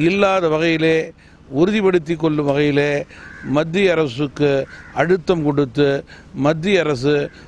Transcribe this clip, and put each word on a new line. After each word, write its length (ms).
இல்லாத 360
வகையிலே, 440
உறுதிப்படுத்தி 600
கொள்ளும் 280
வகையிலே 420
மத்திய 380
அரசுக்கு 560
அழுத்தம் 460
கொடுத்து, 420
மத்திய 380
அரசு 300